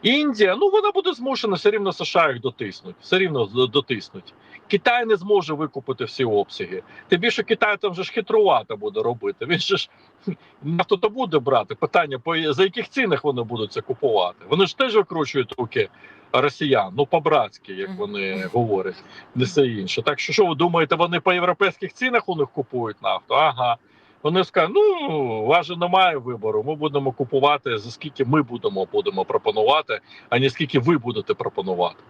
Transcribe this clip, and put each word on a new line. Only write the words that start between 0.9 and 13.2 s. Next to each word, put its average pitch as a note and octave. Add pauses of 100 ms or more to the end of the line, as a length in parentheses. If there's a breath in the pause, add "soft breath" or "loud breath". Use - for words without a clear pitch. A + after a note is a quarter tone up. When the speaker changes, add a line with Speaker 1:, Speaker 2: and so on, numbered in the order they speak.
Speaker 1:
буде F#4
змушена, A#3+
все F#3
рівно G3+
С F3
Ш F3
А D#3
їх A#2+
дотиснуть, G#2
все -
рівно D3+
з-, A#2+
дотиснуть. G#2+ (320 loud breath)
Китай A#3+
не A3
зможе F3+
викупити C#3
всі B2+
обсяги. G2+ (260 loud breath)
Тим -
більше A3+
Китай G#3+
там G3+
вже F3
ж -
хитрувато F#3+
буде G#2
робити. A2
Він F3+
же -
ж - (720 soft breath)
нафту E3+
то F#3
буде G#3
брати. A#2+
Питання: D3+
по, D#3+
за C3+
яких G3
цінах G3+